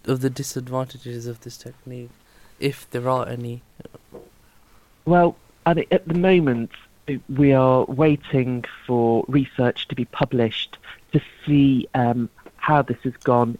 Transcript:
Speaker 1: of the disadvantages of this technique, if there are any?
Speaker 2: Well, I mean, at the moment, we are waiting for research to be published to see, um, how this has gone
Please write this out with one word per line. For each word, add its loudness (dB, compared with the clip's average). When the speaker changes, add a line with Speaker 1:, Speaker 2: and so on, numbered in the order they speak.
Speaker 1:
of -2
the -2
disadvantages -10
of -12
this -18
technique, -18
if -4
there -4
are -2
any? -10
Speaker 2:
Well, 4
I 2
mean, -2
at 0
the -2
moment, 2
we 4
are 4
waiting 0
for 0
research 0
to -10
be -4
published -4
to 2
see, 4
um, 0
how 2
this -6
has -6
gone 2